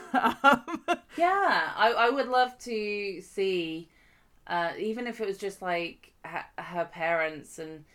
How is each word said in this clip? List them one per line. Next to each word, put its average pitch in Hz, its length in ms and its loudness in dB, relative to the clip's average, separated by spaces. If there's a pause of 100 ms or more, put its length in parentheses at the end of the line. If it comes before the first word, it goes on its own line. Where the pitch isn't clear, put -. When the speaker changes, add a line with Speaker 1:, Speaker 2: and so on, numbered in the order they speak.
Speaker 1:
<laughs> - 100 -6
Um, 277 720 2 (320)
Speaker 2:
Yeah, 349 580 2
I, 220 220 6
I 240 140 6
would 269 180 0
love 254 300 2
to 208 640 -4
see, 170 680 -2 (580)
uh, 170 300 0
even 220 300 -4
if 233 120 -8
it 214 80 -4
was 190 120 -4
just, 196 220 -8
like, 170 520 -6 (100)
ha-, 165 220 -8 (140)
her 170 260 -6
parents 160 760 -4
and 156 240 -12 (120)